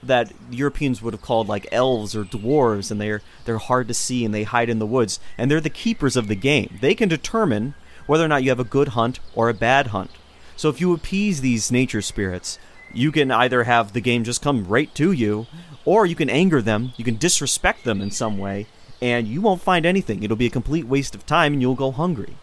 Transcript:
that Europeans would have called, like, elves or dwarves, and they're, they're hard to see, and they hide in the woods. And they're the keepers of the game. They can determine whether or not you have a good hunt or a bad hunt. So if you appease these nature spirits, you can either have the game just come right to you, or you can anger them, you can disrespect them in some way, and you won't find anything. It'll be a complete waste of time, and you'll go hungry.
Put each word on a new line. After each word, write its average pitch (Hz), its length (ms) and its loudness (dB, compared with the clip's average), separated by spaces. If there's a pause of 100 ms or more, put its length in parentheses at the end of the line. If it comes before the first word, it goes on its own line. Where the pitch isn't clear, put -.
that 123 300 2 (180)
Europeans 131 520 -2
would 113 100 -4
have 107 80 -8
called, 113 280 0
like, 104 220 -4
elves 110 460 0
or 104 80 -2
dwarves, 110 680 0
and 104 80 -4
they're, 104 220 -4 (240)
they're 113 140 -4
hard 123 300 0
to 117 60 -4
see, 123 300 -2
and 107 100 -2
they 107 100 -2
hide 120 260 0
in 113 80 0
the 107 80 -2
woods. 113 340 0 (160)
And 120 140 0
they're 156 100 2
the 156 80 -4
keepers 147 480 -2
of 113 120 0
the 107 60 0
game. 104 460 0
They 143 140 2
can 220 160 0
determine 143 640 -2 (320)
whether 156 180 4
or 156 40 0
not 143 140 2
you 131 80 2
have 123 100 0
a 127 40 0
good 139 240 2
hunt 120 320 0 (140)
or 117 160 2
a 117 40 0
bad 127 340 2
hunt. 98 220 -4 (460)
So 151 140 0
if - 100 -4
you 180 140 2
appease 190 460 -2
these 123 300 0
nature 123 320 0
spirits, 92 560 -6 (360)
you 143 180 0
can 139 180 2
either 123 340 4
have 117 280 2
the 120 80 -2
game 120 240 2
just 120 180 -4
come 135 220 0
right 120 300 0
to 151 180 2
you, 110 340 0 (380)
or 202 220 4
you 170 80 0
can 143 160 -2
anger 151 320 4
them, 113 340 0
you 117 80 -10
can 117 120 0
disrespect 160 680 0
them 107 160 0
in 101 100 -4
some 107 280 -2
way, 98 280 -4 (360)
and 120 240 0
you 123 140 -4
won't 196 200 2
find 175 240 2
anything. 180 380 0
It'll 107 140 0
be 120 100 0
a 113 40 2
complete 135 360 -2
waste 135 280 -2
of 101 120 -14
time, 151 280 2
and 135 80 0
you'll 127 120 2
go 135 160 -2
hungry. 151 520 -4